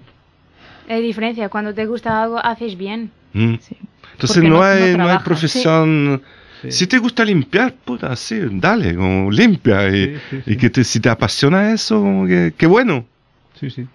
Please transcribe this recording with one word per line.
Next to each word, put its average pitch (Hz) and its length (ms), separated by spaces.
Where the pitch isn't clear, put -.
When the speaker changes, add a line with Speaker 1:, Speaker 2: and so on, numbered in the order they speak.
Speaker 1:
Hay 226 140
diferencia, 220 460
cuando 208 260
te 220 120
gusta 226 360
algo, 226 220
haces 226 340
bien. 208 320
Speaker 2:
Mm. 113 280
Speaker 3:
Sí. - 160
Speaker 2:
Entonces - 240
Speaker 3:
Porque 165 120
Speaker 2:
no 160 80
Speaker 3:
no, 180 60
Speaker 2:
hay, 190 180
Speaker 3:
no 185 40
Speaker 2:
no 185 40
hay 180 80
Speaker 3:
trabajas. 180 280
Speaker 2:
profesión. 160 1000
Speaker 4:
Sí. 127 100
Speaker 2:
Si 180 140
te 254 120
gusta 233 260
limpiar, 208 500
puta, 190 320
sí, - 220
dale, 113 440
como 95 360
limpia. 117 580
Y, 98 180
Speaker 4:
Sí, 143 80
sí, 135 60
Speaker 2:
y - 60
Speaker 4:
sí. 104 40
Speaker 2:
que 120 140
te, 127 140
si - 160
te 127 80
apasiona 147 640
eso, 220 280
como 196 260
que, 175 300
qué 165 100
bueno. 180 380
Speaker 4:
Sí, 139 120
sí. 123 240